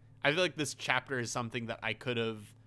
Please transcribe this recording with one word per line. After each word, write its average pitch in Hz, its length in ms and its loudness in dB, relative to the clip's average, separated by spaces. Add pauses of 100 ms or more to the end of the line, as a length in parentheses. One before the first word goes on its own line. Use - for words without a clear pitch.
(240)
I 143 80 8
feel 170 100 4
like 170 140 2
this 147 180 -2
chapter 131 440 0
is 113 120 -2
something 120 360 -2
that 113 160 -4
I 110 120 -2
could 120 240 -2
have 110 340 -2 (140)